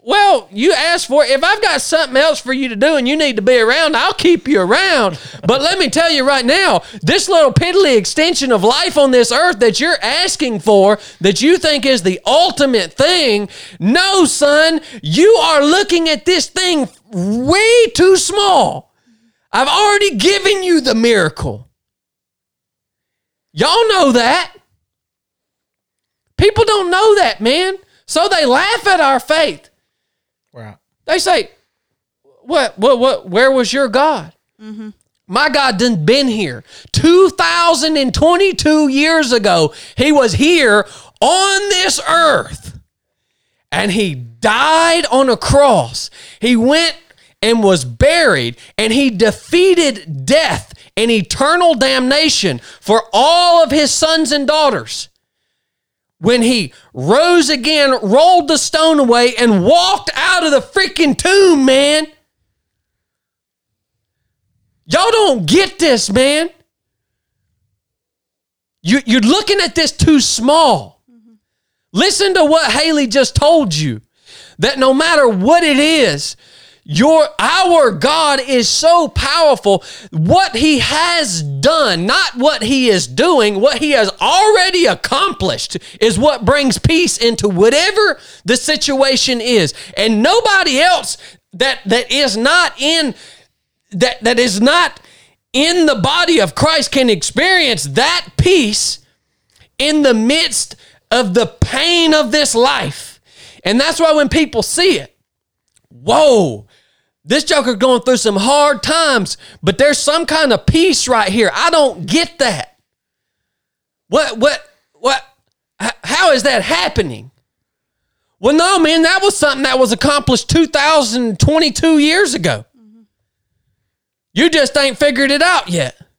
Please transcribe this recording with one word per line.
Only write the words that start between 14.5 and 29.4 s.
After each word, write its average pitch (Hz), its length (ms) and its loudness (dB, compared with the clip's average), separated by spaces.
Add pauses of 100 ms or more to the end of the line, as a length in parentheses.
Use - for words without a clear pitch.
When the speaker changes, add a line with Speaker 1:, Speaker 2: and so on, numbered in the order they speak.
Speaker 1:
you 220 280 2 (120)
are 311 220 2
looking 330 460 0
at 302 160 -4
this 359 220 0
thing 349 420 -4 (200)
way 285 760 0 (100)
too 370 220 4
small. 381 760 -2 (600)
I've 262 160 0
already 403 480 0
given 381 440 0
you 349 200 0
the 247 140 -2
miracle. 190 760 -2 (1800)
Y'all 330 340 0
know 359 240 2
that. 247 420 0 (1800)
People 427 300 2
don't 392 260 0
know 415 240 2
that, 294 240 0
man. 349 380 -2 (280)
So 339 220 -2
they 339 180 0
laugh 349 400 0
at 370 140 2
our 269 200 2
faith. 302 500 -4 (840)